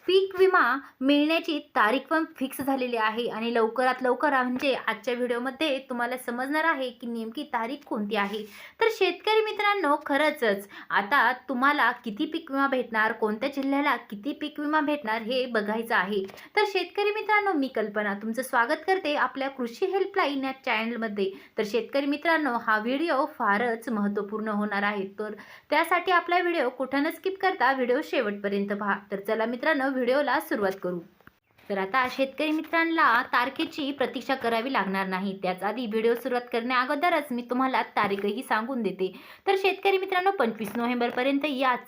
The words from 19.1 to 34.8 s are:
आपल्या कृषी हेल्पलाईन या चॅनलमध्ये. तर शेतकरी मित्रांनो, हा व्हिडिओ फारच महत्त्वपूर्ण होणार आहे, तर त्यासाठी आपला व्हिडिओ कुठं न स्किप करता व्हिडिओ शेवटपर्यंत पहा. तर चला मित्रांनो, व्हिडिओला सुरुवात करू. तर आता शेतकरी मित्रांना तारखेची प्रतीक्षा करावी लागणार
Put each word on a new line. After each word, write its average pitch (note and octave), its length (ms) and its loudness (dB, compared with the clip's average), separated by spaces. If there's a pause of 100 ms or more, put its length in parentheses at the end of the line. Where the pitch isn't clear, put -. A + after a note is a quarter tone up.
आपल्या C4 340 -2
कृषी B3 360 -4
हेल्पलाईन F#4 580 0
या C4+ 80 -4
चॅनलमध्ये. A3 800 -2 (260)
तर A3 80 0
शेतकरी B3 400 0
मित्रांनो, D4 480 0 (140)
हा G#3+ 100 4
व्हिडिओ C#4 480 0
फारच A3+ 640 0
महत्त्वपूर्ण G#3 580 -2
होणार G#3 360 -2
आहे, G3+ 240 -2
तर G#3+ 260 -8 (360)
त्यासाठी E4+ 420 2
आपला F4 280 4
व्हिडिओ E4+ 300 2
कुठं C4+ 340 -2
न D#4+ 60 0
स्किप F#4+ 320 -6
करता F#4 300 2
व्हिडिओ C4 320 2
शेवटपर्यंत G3+ 720 -2
पहा. G3+ 220 -2 (160)
तर G3 80 -4
चला A3 260 -2
मित्रांनो, C4+ 460 0
व्हिडिओला C4 480 2
सुरुवात G#3+ 320 0 (120)
करू. F3+ 160 -4 (720)
तर G3 80 -2
आता G3 300 0
शेतकरी C4+ 440 -2
मित्रांना D#4 680 2
तारखेची C4+ 720 -2
प्रतीक्षा C4+ 440 -2
करावी A#3 380 -2
लागणार F#3+ 340 0